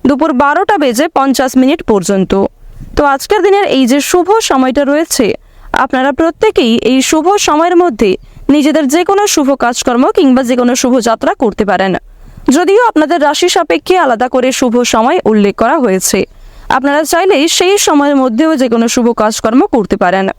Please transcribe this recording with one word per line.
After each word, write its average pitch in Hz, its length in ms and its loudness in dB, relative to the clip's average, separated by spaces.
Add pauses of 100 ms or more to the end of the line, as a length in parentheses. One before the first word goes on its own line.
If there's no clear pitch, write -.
দুপুর 285 300 0
বারোটা 302 440 0
বেজে 269 360 0
পঞ্চাশ 269 420 0
মিনিট 262 320 2
পর্যন্ত। 196 440 0 (640)
তো - 120 0
আজকের 277 360 0
দিনের 403 220 2 (120)
এই 269 100 2
যে 269 120 2 (120)
শুভ 359 180 0 (140)
সময়টা 262 420 0
রয়েছে, 285 420 -2 (580)
আপনারা 262 280 -2
প্রত্যেকেই 330 600 0 (120)
এই 262 180 2
শুভ 311 240 0 (140)
সময়ের 339 360 0
মধ্যে 240 340 2 (380)
নিজেদের 294 400 2
যে 320 160 0
কোনো 403 220 0
শুভ 294 300 0
কাজকর্ম 247 480 0 (100)
কিংবা 269 280 2
যে 247 140 -2
কোনো 240 200 0
শুভ 247 240 0
যাত্রা 233 340 -2
করতে 220 300 -2
পারেন, 190 280 0 (580)
যদিও 359 360 2
আপনাদের 311 360 0
রাশি 302 260 0
সাপেক্ষে 339 500 -2
আলাদা 247 300 0
করে 254 240 0
শুভ 240 220 -2 (180)
সময় 240 320 0
উল্লেখ 208 320 2
করা 247 220 0
হয়েছে। 196 400 -2 (520)
আপনারা 285 340 0
চাইলে 349 320 0 (120)
সেই 381 300 0
সময়ের 285 380 2
মধ্যেও 262 400 0
যে 262 120 0
কোনো 233 200 0
শুভ 233 260 0
কাজকর্ম 220 520 0
করতে 208 300 -2
পারেন। 190 320 0 (100)